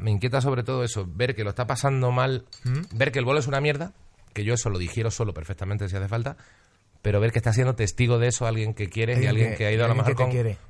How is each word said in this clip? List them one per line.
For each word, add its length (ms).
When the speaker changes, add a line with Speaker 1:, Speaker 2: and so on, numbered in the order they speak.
Speaker 1:
me 100
inquieta 300
sobre 240
todo 200
eso, 240
ver 280
que 80
lo 60
está 160
pasando 440
mal, 340
Speaker 2:
¿Mm? 340
Speaker 1:
ver 140
que 80
el 40
bolo 140
es 100
una 120
mierda, 320
que 120
yo 100
eso 160
lo 80
digiero 320
solo 240
perfectamente 540
si 80
hace 100
falta, 300
pero 160
ver 140
que 80
está 120
siendo 220
testigo 460
de 80
eso 180
alguien 280
que 140
quieres 280
y 100
Speaker 2:
Alguien 40
Speaker 1:
alguien 220
Speaker 2:
que, 40
Speaker 1:
que 100
ha 60
ido 120
a 40
lo 60
Speaker 2:
alguien 100
Speaker 1:
mejor 80
Speaker 2:
que 40
te 60
Speaker 1:
con, 80
Speaker 2:
quiere. 280